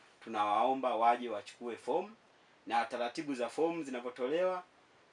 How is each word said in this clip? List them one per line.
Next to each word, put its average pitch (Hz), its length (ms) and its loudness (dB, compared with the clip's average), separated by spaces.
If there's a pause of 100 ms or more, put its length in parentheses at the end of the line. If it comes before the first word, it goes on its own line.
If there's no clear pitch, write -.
(240)
tunawaomba 117 720 2
waje 120 340 4
wachukue 110 460 -8
fomu, 185 400 -4 (520)
na 117 180 2
taratibu 131 500 -4
za 120 140 -2
fomu 165 340 0
zinavyotolewa 135 800 -2 (500)